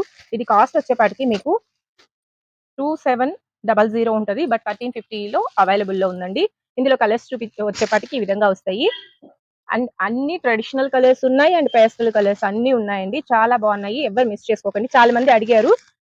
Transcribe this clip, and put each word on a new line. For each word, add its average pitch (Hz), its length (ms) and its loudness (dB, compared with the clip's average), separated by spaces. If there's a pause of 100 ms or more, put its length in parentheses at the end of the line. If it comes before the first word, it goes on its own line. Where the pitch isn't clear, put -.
(340)
ఇది 226 120 -6
కాస్ట్ 220 320 2
వచ్చేపాటికి 233 480 0
మీకు 233 260 -2 (1300)
టూ 277 100 -6 (120)
సెవెన్ 262 340 0 (300)
డబల్ 214 260 2
జీరో 226 240 -2
ఉంటది, 214 320 -4
but 233 160 -2
థర్టీన్ 240 320 -10
ఫిఫ్టీలో 214 460 -8 (180)
అవైలబుల్‌లో 196 520 0
ఉందండి. 185 340 -6 (340)
ఇందులో 262 180 2
కలర్స్ 233 320 -2
చూపి-, 233 220 -10 (120)
వచ్చేపాటికి 214 540 -4
ఈ 247 60 -2
విధంగా 202 260 0
వస్తాయి. 190 380 -2 (840)
And 233 160 -2 (140)
అన్ని 254 380 -4
ట్రెడిషనల్ 262 520 -2
కలర్స్ 254 340 2
ఉన్నాయి 277 300 4
and 311 160 2
పేస్టల్ 226 420 2
కలర్స్ 202 320 0
అన్నీ 220 300 0
ఉన్నాయండి, 202 500 -4
చాలా 233 340 2
బాగున్నాయి, 208 440 -2
ఎవ్వరు 240 280 0
మిస్ 208 180 -10
చేసుకోకండి. 208 420 -4
చాలా 240 240 4
మంది 254 180 2
అడిగారు, 226 400 4 (300)